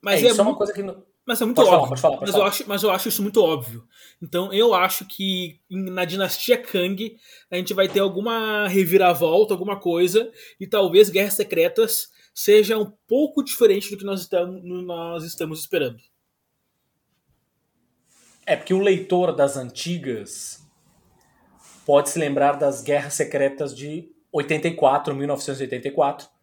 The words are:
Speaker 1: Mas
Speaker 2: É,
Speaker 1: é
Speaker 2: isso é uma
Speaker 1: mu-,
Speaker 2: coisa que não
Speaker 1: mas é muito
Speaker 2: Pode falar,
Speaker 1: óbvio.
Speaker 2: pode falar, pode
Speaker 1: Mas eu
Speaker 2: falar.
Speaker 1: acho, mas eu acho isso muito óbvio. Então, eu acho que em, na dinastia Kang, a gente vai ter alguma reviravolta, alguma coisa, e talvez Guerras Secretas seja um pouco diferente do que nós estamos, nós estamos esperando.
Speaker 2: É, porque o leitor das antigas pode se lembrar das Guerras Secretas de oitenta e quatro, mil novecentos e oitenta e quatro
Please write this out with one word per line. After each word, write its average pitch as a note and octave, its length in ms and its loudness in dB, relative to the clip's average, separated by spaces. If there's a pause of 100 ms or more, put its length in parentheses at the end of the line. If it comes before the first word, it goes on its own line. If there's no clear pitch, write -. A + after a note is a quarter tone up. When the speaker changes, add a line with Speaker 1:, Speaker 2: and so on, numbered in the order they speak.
Speaker 1:
Mas F3+ 220 0
Speaker 2:
É, B3+ 40 8
Speaker 1:
é - 20 8
Speaker 2:
isso G#3+ 100 2
é G3+ 40 6
uma A3+ 80 4
Speaker 1:
mu-, - 60 -4
Speaker 2:
coisa G#3 140 -2
que G3+ 120 -8
não F#3+ 200 -12 (200)
Speaker 1:
mas A#3 160 -4
é A#3 60 0
muito B3 120 0
Speaker 2:
Pode A3 120 8
falar, F3 120 8
Speaker 1:
óbvio. B2+ 80 -2
Speaker 2:
pode C3 120 -6
falar, C#3+ 160 2
pode - 80 -8
Speaker 1:
Mas G3 100 -2
eu G#3+ 40 4
Speaker 2:
falar. G3 100 2
Speaker 1:
acho, - 180 -6
mas G3+ 160 -4
eu G#3+ 80 2
acho F#3 180 -2
isso G#3 120 -4
muito G#3 220 2
óbvio. A#2+ 440 -2 (340)
Então, F#3 300 -6
eu G#3+ 220 4
acho F#3 320 0
que F#3 640 -8
em, F#3 220 -8
na F#3 120 -4
dinastia F#3+ 540 0
Kang, G3 580 -4 (340)
a F3+ 60 -8
gente F#3 200 -4
vai F#3+ 120 2
ter G3 120 0
alguma G#3 680 -2
reviravolta, F#3 880 4
alguma G3 260 -6
coisa, F3+ 520 0 (280)
e F#3+ 60 -10
talvez G3 440 4
Guerras G3 260 -2
Secretas F3 760 0 (240)
seja G#3+ 440 4
um G#3 140 -4 (160)
pouco C#4+ 360 0
diferente G#3 480 2
do G3+ 60 -12
que G3 60 -14
nós G3 180 -6
estamos, F#3 420 -4
nós E3+ 600 -10
estamos D#3+ 360 -10
esperando. B2 420 -6 (2500)
Speaker 2:
É, G#3 100 0
porque - 180 -4
o F#3+ 80 2
leitor F#3 520 0
das C#3 220 0
antigas C3 1120 -10 (1160)
pode C#3+ 240 4
se - 80 -6
lembrar C#3+ 360 2
das C#3 280 -2
Guerras C#3+ 320 -2
Secretas C#3 640 -2
de D3+ 340 -14 (220)
oitenta D3+ 360 -2
e E3+ 60 -2
quatro, C#3+ 420 2
mil C#3 120 -6
novecentos C#3 340 -6
e C3+ 40 -6
oitenta B2+ 220 -8
e C#3 40 -6
quatro C#3 360 -2 (140)